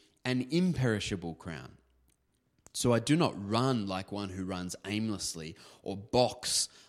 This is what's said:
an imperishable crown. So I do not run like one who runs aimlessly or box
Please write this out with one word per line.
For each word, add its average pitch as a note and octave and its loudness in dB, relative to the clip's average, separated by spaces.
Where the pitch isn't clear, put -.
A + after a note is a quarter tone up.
an B2+ 0
imperishable A#2 2
crown. C#2 -12
So A#2+ 2
I A#2 6
do A#2 4
not G2+ 2
run A#2 2
like F#2+ -4
one G2+ -4
who F#2+ -6
runs F2+ -6
aimlessly G2+ -4
or G2 -6
box - 2